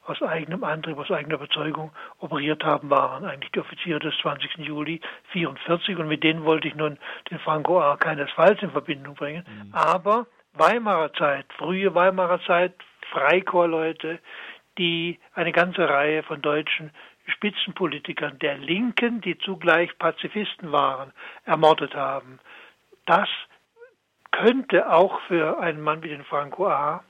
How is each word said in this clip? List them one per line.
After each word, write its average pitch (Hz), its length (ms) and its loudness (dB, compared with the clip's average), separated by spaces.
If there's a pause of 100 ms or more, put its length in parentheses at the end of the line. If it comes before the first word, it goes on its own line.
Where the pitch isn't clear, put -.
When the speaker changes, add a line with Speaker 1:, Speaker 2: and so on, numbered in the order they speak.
Speaker 1:
aus - 160 -8
eigenem 165 440 -4
Antrieb, 156 340 -6
aus 147 120 -8
eigener 151 260 -2
Überzeugung 151 560 -6 (260)
operiert 151 440 -2
haben, 147 280 0
waren 135 340 2
eigentlich 139 280 -10
die - 80 -2
Offiziere - 400 -6
des 151 200 -4
zwanzigsten 147 440 -6
Juli 151 360 -6 (320)
vierundvierzig. 170 640 -2
Und 160 120 -4
mit 151 140 -2
denen 160 220 2
wollte 156 240 2
ich 139 60 -8
nun 151 240 -2 (320)
den 165 80 -8
Franco 160 420 2
A. 143 160 4
keinesfalls 160 680 4
in 175 80 -4
Verbindung 139 440 -6
bringen. 156 320 -8
Speaker 2:
Mhm. 104 280 -18
Speaker 1:
Aber 185 520 2 (300)
Weimarer 180 580 4
Zeit, 143 320 0 (120)
frühe 185 380 0
Weimarer 180 480 4
Zeit, 180 300 4 (360)
Freikorpsleute, 165 1080 2 (580)
die 170 400 0 (140)
eine 170 180 0
ganze 170 380 2
Reihe 151 340 2
von 151 200 -8
deutschen 151 500 -2 (340)
Spitzenpolitikern 151 1120 -4
der 143 200 -2
Linken, 226 600 0
die 175 180 -4
zugleich 170 600 2
Pazifisten 170 720 -4
waren, 135 420 0 (320)
ermordet 156 520 4
haben. 135 420 -6 (680)
Das 180 240 4 (1000)
könnte 220 640 4
auch 185 300 6
für 170 360 0
einen 160 220 -2
Mann 151 240 -2
wie 151 40 -8
den 143 160 -10
Franco 147 440 -2
A. 147 420 0